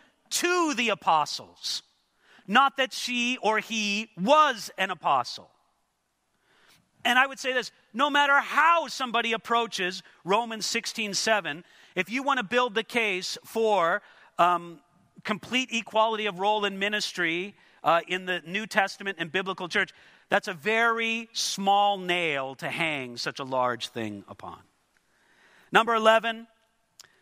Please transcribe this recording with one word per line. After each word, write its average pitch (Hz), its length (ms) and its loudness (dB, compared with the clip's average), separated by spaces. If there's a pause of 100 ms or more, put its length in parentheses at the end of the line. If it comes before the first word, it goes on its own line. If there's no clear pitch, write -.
(300)
to 349 440 0
the 226 160 0
apostles, 147 920 -2 (640)
not 262 300 2
that 262 160 -2
she 247 480 -4
or 214 200 2
he 214 580 -4
was 262 580 4
an 190 140 -2
apostle. 143 580 -2 (1500)
And 247 160 4
I 262 80 6
would 269 120 -10
say 262 160 -4
this, 240 180 -4 (220)
no 277 160 2
matter 285 300 4
how 294 480 2
somebody 233 440 -2
approaches 196 720 -2 (200)
Romans 220 440 -2
sixteen 214 480 -4
seven, 175 500 0 (300)
if 185 160 -2
you 262 120 -4
want 262 160 2
to 233 60 -2
build 240 300 0
the 226 100 -2
case 202 600 -4
for, 202 580 2 (360)
um, 170 420 2 (440)
complete 240 480 -4
equality 220 540 0
of 180 140 -6
role 208 260 0
in 196 120 -4
ministry, 196 760 -2 (280)
uh, 165 240 4
in 185 200 -4
the 175 200 -4
New 202 200 -6
Testament 196 520 -2
and 165 140 -8
biblical 185 360 -4
church, 190 240 0 (360)
that's 202 200 0
a 190 60 -6
very 226 800 0
small 202 640 2
nail 160 560 -2
to 147 160 -8
hang 135 480 -4
such 143 220 -6
a 139 40 -4
large 127 440 0
thing 104 400 -8
upon. 95 300 -16 (1120)
Number 226 220 4
eleven, 220 520 4 (760)